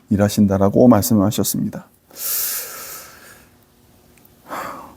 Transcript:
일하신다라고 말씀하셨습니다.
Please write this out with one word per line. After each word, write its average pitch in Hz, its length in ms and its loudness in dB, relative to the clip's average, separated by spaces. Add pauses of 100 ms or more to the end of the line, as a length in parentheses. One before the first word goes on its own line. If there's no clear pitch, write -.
일하신다라고 104 800 4
말씀하셨습니다. 104 960 0 (3000)